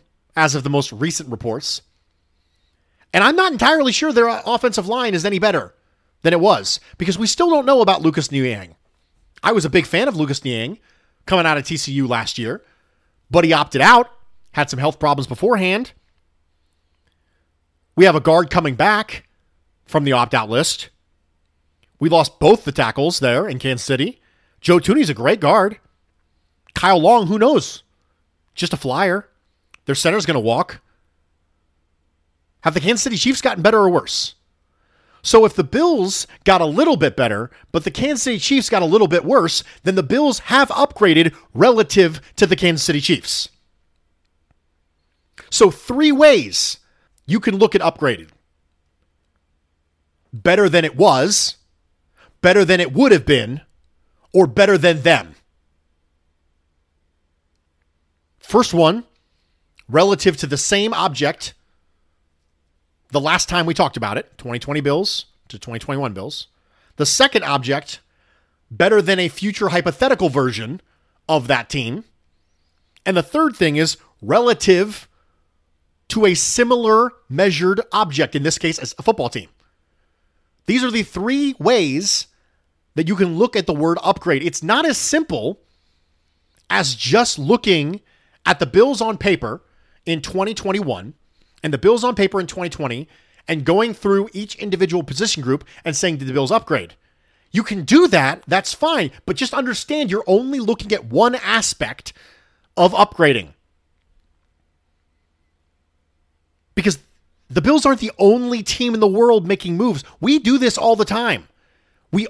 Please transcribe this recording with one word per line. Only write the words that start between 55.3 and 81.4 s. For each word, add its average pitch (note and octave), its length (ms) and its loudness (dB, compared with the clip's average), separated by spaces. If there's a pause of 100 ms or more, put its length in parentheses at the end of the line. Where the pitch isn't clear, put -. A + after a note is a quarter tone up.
First - 340 2
one, E3+ 300 2 (880)
relative F3+ 480 2
to D#3 100 -6
the C#3 100 -4
same G#3 360 -2
object D#3+ 600 -4 (1600)
the D3 80 -2
last D#3+ 300 -2
time F3 160 -2
we E3 80 -2
talked D#3 240 -2
about A2 220 -6
it, - 180 -16
twenty A#2+ 220 -10
twenty D3 220 -6
Bills D3 440 -4 (220)
to G#2+ 100 -20
twenty A#2 220 -12
twenty-one C3+ 340 -8
Bills. F#2+ 340 -14 (500)
The D3 100 -2
second C4 360 0
object, C#3 580 -6 (680)
better F#3+ 320 2
than F#3 160 0
a F3+ 120 -2
future G3+ 400 -4
hypothetical F3 600 0
version B2+ 500 -4 (480)
of D3 200 0
that B2 220 -2
team. C#3 340 -8 (1040)
And F#3 100 0
the E3 60 0
third D4+ 320 -2
thing D#3 220 0
is D#3 200 -2 (240)
relative F#3 880 0 (1000)
to G#3+ 180 2
a F3+ 80 4
similar A#3+ 760 2 (160)
measured F#3 540 0 (100)
object, D#3 440 -2
in C#3+ 80 -4
this D#3 160 -2
case, D#3+ 180 -4
as - 220 -12
a - 40 -16
football D#3 260 -2
team. G2 200 -14 (1200)
These B3 160 0
are B3 80 -2
the A3 120 -2
three C4 540 -4